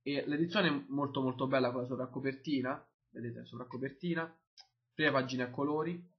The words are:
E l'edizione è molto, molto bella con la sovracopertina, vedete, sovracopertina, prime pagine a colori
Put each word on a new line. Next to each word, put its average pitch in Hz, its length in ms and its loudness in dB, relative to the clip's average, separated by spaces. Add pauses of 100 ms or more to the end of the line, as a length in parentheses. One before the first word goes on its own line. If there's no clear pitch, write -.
E 143 260 -2
l'edizione 165 420 4
è 143 180 0
molto, 139 340 0
molto 127 260 0
bella 131 240 4
con 123 100 -2
la 123 60 -4
sovracopertina, 131 1000 -2 (220)
vedete, 117 360 -8
sovracopertina, 139 880 -6 (600)
prime 151 180 4
pagine 127 320 2
a 123 60 -2
colori 156 520 0 (160)